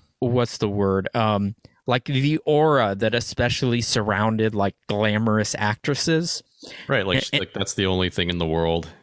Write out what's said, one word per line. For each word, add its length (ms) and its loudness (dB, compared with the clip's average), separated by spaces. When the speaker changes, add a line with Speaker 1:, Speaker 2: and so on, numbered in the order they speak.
Speaker 1:
what's 400 0
the 100 -2
word? 460 0
Um, 400 0
like, 180 0
the 360 0
aura 560 2
that 200 0
especially 640 -2
surrounded, 760 0
like, 220 0
glamorous 680 2
actresses. 840 -2
Speaker 2:
Right, 180 0
like, 120 2
Speaker 1:
And, 160 -4
and 80 0
Speaker 2:
like, 120 -8
that's 220 -4
the 100 2
only 240 2
thing 200 -2
in 80 -2
the 80 0
world 440 0